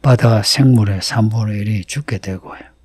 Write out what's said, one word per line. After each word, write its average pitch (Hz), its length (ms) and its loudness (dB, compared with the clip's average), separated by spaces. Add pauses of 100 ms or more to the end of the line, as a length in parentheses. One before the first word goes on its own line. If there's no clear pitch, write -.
바다 117 420 4
생물의 110 580 2
삼분의 110 580 -2
일이 104 240 -4
죽게 110 360 -8
되고요. - 400 -12 (260)